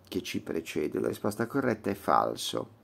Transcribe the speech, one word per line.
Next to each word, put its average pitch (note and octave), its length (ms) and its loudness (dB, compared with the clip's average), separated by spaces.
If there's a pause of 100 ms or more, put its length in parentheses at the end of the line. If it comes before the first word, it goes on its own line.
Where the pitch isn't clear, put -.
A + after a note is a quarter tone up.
che F2+ 140 -4
ci - 180 -4
precede. - 600 -2
La A#1 80 2
risposta A2 380 -2
corretta B2 440 0
è G2 40 2
falso. A1+ 880 2